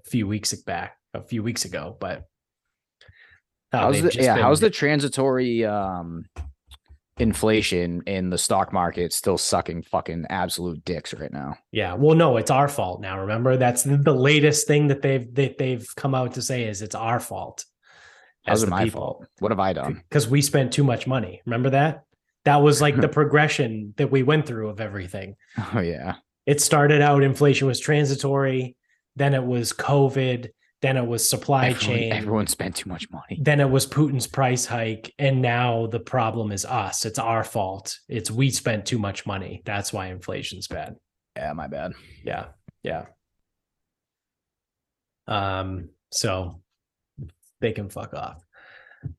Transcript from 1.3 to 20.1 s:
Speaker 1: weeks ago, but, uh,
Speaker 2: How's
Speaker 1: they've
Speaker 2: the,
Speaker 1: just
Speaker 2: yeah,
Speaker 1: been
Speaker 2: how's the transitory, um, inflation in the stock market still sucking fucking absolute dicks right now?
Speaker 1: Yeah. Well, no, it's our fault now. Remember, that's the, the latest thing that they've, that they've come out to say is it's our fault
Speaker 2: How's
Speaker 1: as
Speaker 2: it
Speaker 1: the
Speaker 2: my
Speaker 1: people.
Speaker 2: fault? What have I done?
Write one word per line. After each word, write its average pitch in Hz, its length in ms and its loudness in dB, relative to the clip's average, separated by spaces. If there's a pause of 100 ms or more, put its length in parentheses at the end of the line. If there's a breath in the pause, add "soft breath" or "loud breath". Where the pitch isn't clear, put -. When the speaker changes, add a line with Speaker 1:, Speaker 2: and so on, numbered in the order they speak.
Speaker 1:
weeks 110 220 -4
ago, 87 360 -10
but, 92 240 -8 (1500 soft breath)
uh, 120 60 2
Speaker 2:
How's 127 160 4
Speaker 1:
they've 151 100 2
Speaker 2:
the, 175 60 6
Speaker 1:
just 131 140 2
Speaker 2:
yeah, 120 100 6
Speaker 1:
been 117 80 4
Speaker 2:
how's 151 180 6
the 214 100 4
transitory, 135 920 0
um, 92 600 -4 (920)
inflation 101 880 2
in 95 240 -2
the 90 80 -2
stock - 340 0
market 87 400 0
still 90 260 0
sucking 85 440 -2
fucking 82 480 -4
absolute 87 540 -4
dicks 82 300 -8
right - 180 -10
now? 69 240 -10 (140)
Speaker 1:
Yeah. 95 240 -4
Well, 147 220 6
no, 151 220 6
it's 110 120 0
our 135 160 6
fault 95 340 -4
now. 95 200 -6
Remember, 117 360 2
that's 123 280 2
the, 139 120 2
the 143 160 6
latest 147 540 4
thing 147 220 4
that 139 120 2
they've, 127 360 0
that 135 200 0
they've 127 380 -4
come 135 200 -2
out 127 200 -2
to 123 80 -6
say 123 220 -4
is 104 180 -6
it's 104 140 -10
our 113 240 -2
fault - 440 -12 (800 soft breath)
Speaker 2:
How's 104 140 2
Speaker 1:
as 110 60 2
Speaker 2:
it - 20 2
Speaker 1:
the 95 40 2
Speaker 2:
my 92 140 2
Speaker 1:
people. 107 160 -2
Speaker 2:
fault? - 260 -8 (120)
What 107 140 0
have 98 80 0
I 95 120 2
done? 71 380 -6